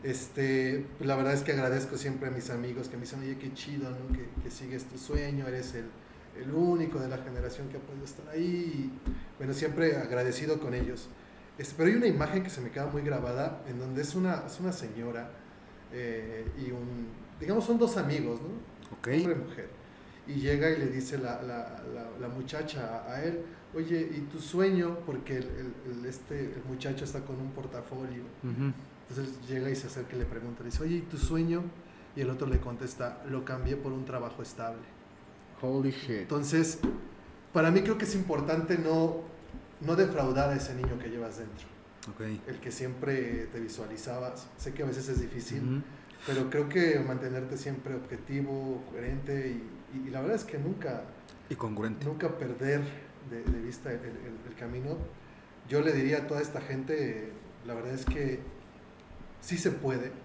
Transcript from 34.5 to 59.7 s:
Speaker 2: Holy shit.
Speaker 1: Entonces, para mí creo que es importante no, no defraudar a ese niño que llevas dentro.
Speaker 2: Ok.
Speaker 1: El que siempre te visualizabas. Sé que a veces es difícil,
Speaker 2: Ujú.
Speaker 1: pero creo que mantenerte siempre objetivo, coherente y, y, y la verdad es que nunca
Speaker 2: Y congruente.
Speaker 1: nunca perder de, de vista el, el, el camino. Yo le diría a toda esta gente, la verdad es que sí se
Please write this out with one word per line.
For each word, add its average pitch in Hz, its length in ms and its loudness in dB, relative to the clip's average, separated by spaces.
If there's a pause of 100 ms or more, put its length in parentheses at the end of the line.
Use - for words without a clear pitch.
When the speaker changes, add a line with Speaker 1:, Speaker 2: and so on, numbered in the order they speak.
Speaker 2:
Holy 135 300 4
shit. 117 300 -2
Speaker 1:
Entonces, 147 580 4 (720)
para 165 200 8
mí 190 100 10
creo 214 160 4
que 214 80 2
es 202 100 0
importante 165 600 2
no, 160 440 4 (600)
no 160 140 4
defraudar 139 560 6
a 139 40 4
ese 131 200 -2
niño 123 240 0
que 123 100 -6
llevas 113 300 -4
dentro. 107 280 -10 (440)
Speaker 2:
Ok. 104 100 -8 (260)
Speaker 1:
El 127 120 -6
que 123 120 -6
siempre 127 800 0
te 117 80 -4
visualizabas. 120 880 -6 (100)
Sé 131 160 -6
que 151 100 -2
a - 20 2
veces 131 240 -2
es 123 100 4
difícil, - 440 -2
Speaker 2:
Ujú. 131 180 2 (460)
Speaker 1:
pero 131 240 2
creo 147 180 2
que 165 300 6
mantenerte 131 580 -2
siempre 131 380 -4
objetivo, 135 960 -2
coherente 135 680 -2
y, 113 400 -10
y, 131 100 -4
y - 20 -6
la 131 120 -2
verdad 208 160 2
es - 80 -2
que 147 120 -4
nunca 143 460 -2 (460)
Speaker 2:
Y - 60 -2
congruente. 110 500 -2
Speaker 1:
nunca 156 320 0
perder 135 440 2 (480)
de, 117 140 -8
de 117 180 4
vista 123 300 -6
el, 117 80 -2
el, 120 500 -10
el 113 80 -12
camino. 127 400 -4 (680)
Yo 143 140 4
le 156 100 6
diría 139 280 4
a 139 80 -4
toda 147 140 0
esta - 200 -2
gente, 131 720 -2 (340)
la 120 80 -4
verdad 120 180 -4
es 131 120 -4
que 131 340 2 (1000)
sí 175 160 -2
se - 140 4